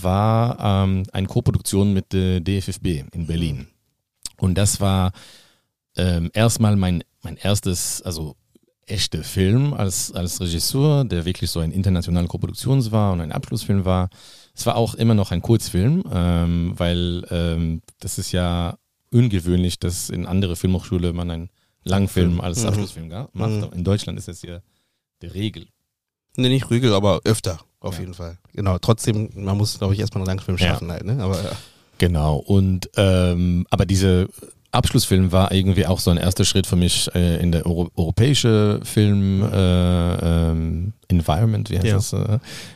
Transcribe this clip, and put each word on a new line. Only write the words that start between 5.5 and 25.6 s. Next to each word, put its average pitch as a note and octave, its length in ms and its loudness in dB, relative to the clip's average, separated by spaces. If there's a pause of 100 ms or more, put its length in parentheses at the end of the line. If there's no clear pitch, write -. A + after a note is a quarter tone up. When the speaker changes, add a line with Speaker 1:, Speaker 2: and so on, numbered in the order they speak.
Speaker 1:
ähm, F2 360 0
erstmal G#2+ 440 4
mein, F2+ 260 2 (180)
mein E2 140 -12
erstes, - 680 -2
also D#2+ 340 -8 (480)
echter - 380 -4
Film A#2+ 500 2
als, - 400 -4
als F2 260 -6
Regisseur, C3+ 640 0
der F2+ 220 -2
wirklich F2+ 260 -4
so - 80 -4
eine D#2+ 140 -2
internationale F2 540 0
Koproduktion A2 640 -2
war G#2 180 2
und F2 80 -2
ein D#2+ 140 -6
Abschlussfilm G2+ 500 -4
war. F#2 260 0 (460)
Es - 100 -8
war A#2 120 0
auch A2+ 180 0
immer A2+ 180 2
noch G2+ 180 0
ein F2+ 100 -2
Kurzfilm, A#2 680 0
ähm, E2+ 680 0
weil, F2 540 -2
ähm, E2+ 500 -2 (180)
das - 180 -10
ist - 140 -8
ja F2 460 -2 (340)
ungewöhnlich, F2+ 680 2
dass F2+ 320 -6
in F2 160 -6
andere F2+ 300 -2
Filmhochschule F2 560 -2
man F2 200 -6
einen E2+ 180 -10 (340)
Langfilm F2+ 560 0
als F2+ 220 -4
Speaker 2:
Mhm. G#2+ 80 -2
Speaker 1:
Abschlussfilm G2 400 -4
ga-, G2+ 240 -14
macht. A2 180 -4
Speaker 2:
Mhm. G#2 220 -6
Speaker 1:
In F2+ 100 -6
Deutschland G2 340 -2
ist F#2 120 -12
das E2+ 120 -16
ja F2 180 -14 (600)
die E2+ 60 -14
Regel. F2 400 -6 (680)